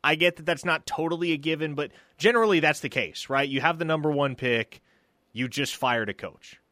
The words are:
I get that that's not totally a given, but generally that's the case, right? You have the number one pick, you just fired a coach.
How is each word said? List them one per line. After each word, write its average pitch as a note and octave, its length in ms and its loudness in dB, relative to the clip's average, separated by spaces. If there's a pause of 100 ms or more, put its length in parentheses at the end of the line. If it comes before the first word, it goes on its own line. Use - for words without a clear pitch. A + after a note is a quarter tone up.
I D3+ 120 4
get F3 220 2
that D#3 100 -8
that's E3 180 -2
not E3 220 -2
totally E3 460 -2
a D#3 40 0
given, D3+ 380 -4
but C#3 160 -4 (260)
generally G#3+ 440 4
that's D3+ 200 2
the C3 80 -8
case, - 400 -4
right? C#3 200 2
You C3+ 120 -2
have E3 180 2
the E3+ 60 -4
number D#3 260 0
one C#3+ 260 0
pick, A#2 440 -2 (540)
you B2 140 -4
just C3+ 280 -6
fired A#2 320 0
a G2 60 -8
coach. - 460 -16 (120)